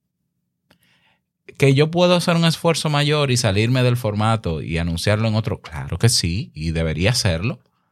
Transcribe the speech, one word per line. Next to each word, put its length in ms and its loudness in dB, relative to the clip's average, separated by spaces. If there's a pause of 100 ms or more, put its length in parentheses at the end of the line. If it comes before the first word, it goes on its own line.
(1600)
¿Que 140 4
yo 160 2
puedo 260 2
hacer 200 0
un 80 2
esfuerzo 460 0
mayor 420 0
y 60 2
salirme 440 2
del 140 2
formato 680 -2
y 160 -6
anunciarlo 520 -2
en 60 -2
otro? 260 -4
Claro 360 -10
que 120 4
sí, 440 -2
y 180 -6
debería 400 0
hacerlo. 500 -2 (300)